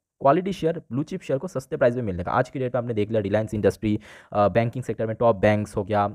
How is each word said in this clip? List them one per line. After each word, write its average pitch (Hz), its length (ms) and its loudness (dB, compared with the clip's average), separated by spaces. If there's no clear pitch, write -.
क्वालिटी 180 320 2
शेयर, 170 260 -2
ब्लू 131 240 -4
चिप 185 200 -10
शेयर 135 160 -2
को 180 100 -10
सस्ते - 280 -8
प्राइस 123 200 2
में 127 60 -2
मिलने 92 220 -4
का। - 80 -6
आज 131 180 0
की - 80 -8
डेट 127 160 -2
में 123 80 0
आपने 120 120 -4
देख 104 160 0
लिया 110 120 0
Reliance 104 320 0
इंडस्ट्री, 104 460 0
अ, 101 160 4
बैंकिंग 117 360 -2
सेक्टर 113 220 -4
में 110 100 -6
टॉप 117 200 4
बैंक्स 104 400 2
हो 104 80 -2
गया, 104 300 0